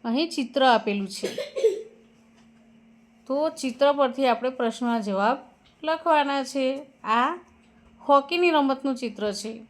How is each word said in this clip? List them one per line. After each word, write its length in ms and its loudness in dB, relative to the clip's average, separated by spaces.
અહીં 240 -2
ચિત્ર 340 -2
આપેલું 440 2
છે, 300 -8
તો 220 0
ચિત્ર 440 0
પરથી 340 0
આપણે 220 0
પ્રશ્નોના 500 -2
જવાબ 380 0
લખવાના 600 2
છે. 420 -4
આ 360 0
હોકીની 420 4
રમતનું 440 0
ચિત્ર 360 -6
છે 380 -10